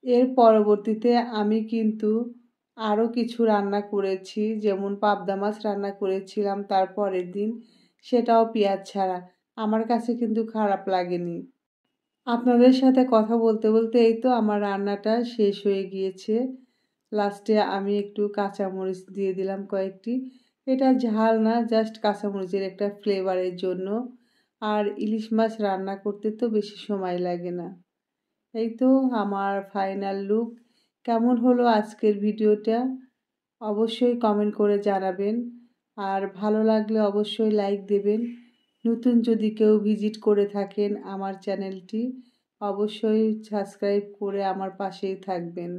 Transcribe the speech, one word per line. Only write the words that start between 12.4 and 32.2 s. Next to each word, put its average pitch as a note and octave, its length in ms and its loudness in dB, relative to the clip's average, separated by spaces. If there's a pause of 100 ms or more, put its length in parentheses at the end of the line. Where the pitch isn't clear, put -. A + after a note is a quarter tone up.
সাথে C4 200 6 (140)
কথা A3 200 2 (100)
বলতে A3 300 2
বলতে A3+ 220 2 (100)
এই A3+ 160 4
তো C4 60 2 (100)
আমার G#3+ 280 0
রান্নাটা G3+ 460 -2 (220)
শেষ G3+ 200 2 (100)
হয়ে G3 180 0 (100)
গিয়েছে। F#3+ 420 -4 (760)
লাস্টে G3+ 440 -2 (220)
আমি G3 160 -2 (100)
একটু G3+ 180 -6 (160)
কাঁচামরিচ F#3+ 640 -4 (140)
দিয়ে G3 220 -2
দিলাম F#3+ 240 -4 (120)
কয়েকটি। F#3+ 400 -4 (540)
এটা C4 200 2 (180)
ঝাল A3 280 2 (140)
না, A3+ 60 2 (180)
just A3 240 0 (100)
কাঁচামরিচের G3+ 640 -2
একটা G3 180 -4 (120)
ফ্লেভারের F#3 640 -2
জন্য। F#3 240 -4 (760)
আর G#3+ 220 0 (220)
ইলিশ G#3+ 200 -2 (120)
মাছ A3 160 2 (120)
রান্না G3 380 -2
করতে G3+ 240 -6 (120)
তো B3 60 -2 (100)
বেশি G#3 220 -2 (100)
সময় F#3 400 -4
লাগে F3 320 -6
না। E3+ 80 -10 (960)
এই A#3 80 -2 (120)
তো B3+ 80 6 (340)
আমার G3 300 -2 (200)
ফাইনাল G3 440 -2 (120)
লুক। A3+ 180 0 (580)
কেমন A#3 300 2 (100)
হলো B3 180 4 (140)
আজকের G#3 380 0 (100)